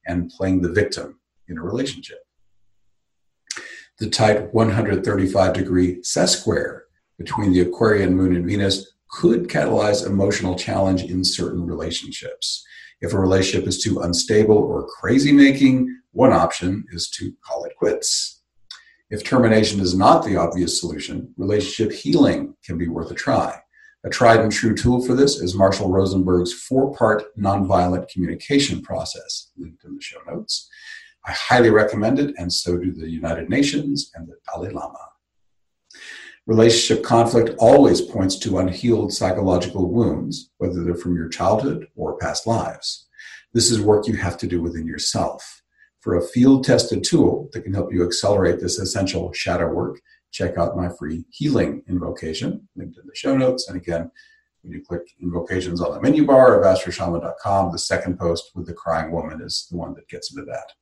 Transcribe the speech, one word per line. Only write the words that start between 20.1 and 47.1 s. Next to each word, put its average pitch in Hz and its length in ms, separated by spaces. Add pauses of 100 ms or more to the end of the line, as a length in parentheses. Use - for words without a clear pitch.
the 95 120
obvious 87 420
solution, - 600
relationship 98 540
healing - 640 (100)
can 85 120
be 82 120
worth 82 220
a - 40
try. - 460 (440)
A - 40
tried 113 320
and 107 120
true 110 220
tool 123 300
for 123 100
this 139 260
is 90 140
Marshall 95 360
Rosenberg's 92 640
four-part 127 720 (120)
nonviolent 95 720
communication 92 720
process, - 760
linked 82 260
in - 100
the - 80
show - 260
notes. - 400 (580)
I - 60
highly 120 380
recommend 107 500
it, - 180
and 87 140
so 90 260
do 90 140
the 80 180
United - 400
Nations 143 640
and 85 140
the - 80 (100)
Dalai - 240
Lama. - 380 (1400)
Relationship 110 560
conflict - 560
always 131 420
points 98 380
to 95 200
unhealed 101 540
psychological 92 760
wounds, 95 680
whether 90 260
they're 87 100
from 90 220
your 82 120
childhood 117 680
or - 220
past - 280
lives. - 640 (440)
This 117 200
is 110 80
work 104 260
you 110 80
have 92 240
to - 80
do 90 160
within 82 240
yourself. - 760 (360)
For - 160
a 85 140
field-tested 131 760
tool - 500